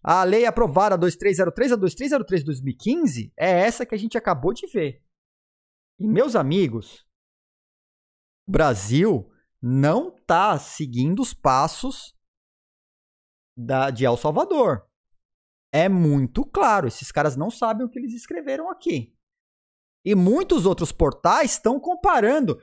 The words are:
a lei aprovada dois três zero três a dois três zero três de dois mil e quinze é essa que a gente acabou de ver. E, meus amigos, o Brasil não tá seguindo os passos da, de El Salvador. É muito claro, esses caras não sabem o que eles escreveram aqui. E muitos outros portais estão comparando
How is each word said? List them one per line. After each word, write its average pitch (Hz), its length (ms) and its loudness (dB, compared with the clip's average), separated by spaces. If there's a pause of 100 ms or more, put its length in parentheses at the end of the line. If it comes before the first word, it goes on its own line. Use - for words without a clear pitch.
a 180 220 4
lei 214 220 4
aprovada 196 500 2
dois 170 180 0
três 190 220 0
zero 175 160 0
três 254 180 0
a 240 60 2
dois 190 180 0
três 262 160 -6
zero 277 140 0
três 185 160 -2
de 139 60 -6
dois 135 160 -6
mil 135 100 -4
e - 40 -10
quinze 202 600 -2
é 180 140 0
essa 202 340 2
que 226 100 -8
a 208 40 -2
gente 220 180 -6
acabou 180 380 -2
de - 140 -12
ver. 151 360 -6 (960)
E, 214 80 -4
meus 226 260 2
amigos, 143 720 -2 (1400)
o 190 40 -8
Brasil 135 800 0 (300)
não 143 520 0 (120)
tá 180 320 2
seguindo 143 640 -4
os 240 140 -4
passos 151 840 -2 (1400)
da, 131 320 -2
de 123 140 -4
El 120 120 2
Salvador. 202 720 0 (840)
É 170 160 2
muito 156 560 2
claro, 220 420 2
esses - 240 -8
caras 147 260 -2
não 175 140 -4
sabem 226 340 -4
o 240 60 -6
que 247 80 -12
eles 240 160 -10
escreveram 302 560 -8
aqui. 185 420 -6 (920)
E 202 100 2
muitos 214 500 2
outros 175 280 0
portais 190 600 2
estão 269 280 0
comparando 311 840 2